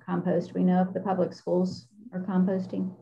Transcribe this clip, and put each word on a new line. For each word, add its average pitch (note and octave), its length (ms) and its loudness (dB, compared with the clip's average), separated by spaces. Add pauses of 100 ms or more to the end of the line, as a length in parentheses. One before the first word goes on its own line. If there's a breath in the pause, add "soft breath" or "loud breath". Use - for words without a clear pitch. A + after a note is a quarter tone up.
compost. F3 480 -2
We F#3 80 0
know F3+ 200 6
if F#3 120 0
the F#3 60 -4
public F#3 320 0
schools F3+ 560 -2 (240)
are F#3 80 -6
composting? F#3 800 0